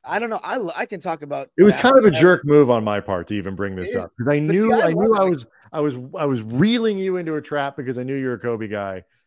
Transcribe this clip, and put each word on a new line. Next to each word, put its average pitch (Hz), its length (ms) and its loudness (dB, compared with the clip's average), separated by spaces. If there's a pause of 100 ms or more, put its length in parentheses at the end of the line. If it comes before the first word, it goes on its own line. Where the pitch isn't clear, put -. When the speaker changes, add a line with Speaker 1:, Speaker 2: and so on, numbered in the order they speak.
Speaker 1:
I 170 160 -4
don't 233 100 -4
know. 208 140 -4
I, 185 380 -6
I - 40 -4
can 190 140 -12
talk 165 220 -8
about 143 360 -8
Speaker 2:
It 175 60 6
was 208 120 6
Speaker 1:
that - 60 -2
Speaker 2:
kind 269 160 6
of 240 60 6
a 214 60 6
Speaker 1:
forever. 139 120 2
Speaker 2:
jerk 175 240 6
move 147 240 6
on 117 140 4
my 104 160 -2
part 92 280 -4
to 104 80 -4
even 98 200 -6
bring 98 200 -6
this 92 180 -8
Speaker 1:
It - 40 -4
is. - 60 -6
Speaker 2:
up, 85 140 -14
'cause 120 100 -4
I 147 120 2
Speaker 1:
But 151 140 0
see, 185 40 4
Speaker 2:
knew, 220 160 2
Speaker 1:
I - 140 2
Speaker 2:
I 165 60 0
knew 214 200 2
Speaker 1:
love 202 80 2
Speaker 2:
I 190 40 4
Speaker 1:
it. 185 40 2
Speaker 2:
was, 139 160 -4 (260)
I 156 100 -6
was, 147 140 -2 (220)
I 156 80 -4
was 131 160 -2
reeling 208 560 0
you 190 200 -4
into 160 180 -6
a 147 60 -4
trap 139 360 -6
because 123 200 -6
I 123 60 -6
knew 135 120 -6
you're 131 180 -4
a 107 60 -8
Kobe 113 280 -6
guy. 98 360 -8 (240)